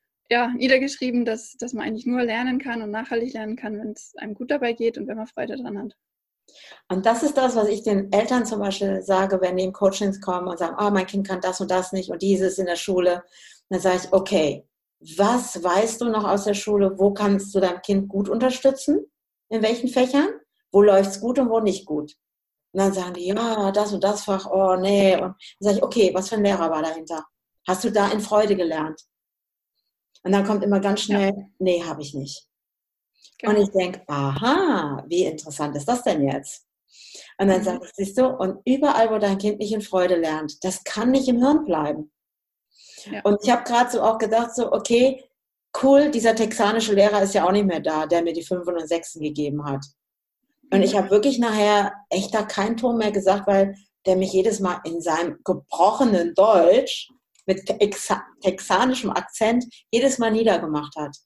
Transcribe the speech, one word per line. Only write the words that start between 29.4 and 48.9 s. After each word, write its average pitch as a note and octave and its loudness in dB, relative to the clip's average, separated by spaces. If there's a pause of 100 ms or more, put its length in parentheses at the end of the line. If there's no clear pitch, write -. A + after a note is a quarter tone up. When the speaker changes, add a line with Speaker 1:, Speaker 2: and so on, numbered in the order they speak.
Speaker 2:
Und F#3 0
dann G3 2
kommt G3+ -2
immer G3+ 2
ganz G3+ -2
schnell, G3+ 0
Speaker 1:
Ja. G3 -10 (120)
Speaker 2:
"Nee, F3+ 0
hab D3+ -8
ich C#3+ -14
nicht." C#3 -12 (920)
Speaker 1:
Genau. G#3 0
Speaker 2:
Und - -
ich G3+ 2
denk, F#3 -2
"Aha, D3+ 0
wie F3 0
interessant D3 -6
ist C#3+ -8
das B3 0
denn D#3 0
jetzt?" - -8 (720)
Und G3 2
dann F#3 4
Speaker 1:
Mhm. - -4
Speaker 2:
sag F3+ -4
ich, - -20
"Siehst G3 -6
du, B3+ 6
und F#3+ -4
überall, B3+ 4
wo G#3+ 0
dein G3 2
Kind G#3 -2
nicht G#3 -4
in G#3+ -2
Freude F3+ 2
lernt, D#3 -4
das F#3+ -4
kann A#3 -2
nicht C4 2
im A#3+ 2
Hirn D4+ 4
bleiben." D#3 -4 (920)
Speaker 1:
Ja. G#3 -12
Speaker 2:
Und G#3 2
ich B3+ 0
hab A#3+ 2
grad A#3+ 2
so A#3 -2
auch A3 2
gedacht, A3+ -2
so, A#3+ -2
"Okay, A#3+ 2 (580)
cool, C#4 6
dieser A3+ 2
texanische A3 0
Lehrer G3+ 4
ist G3 0
ja F3 2
auch F#3 4
nicht G3+ 4
mehr E3 0
da, D#3 -2
der E3+ 2
mir E3+ -2
die E3 -6
Fünfen F3+ -4
und D#3+ -6
Sechsen E3 -6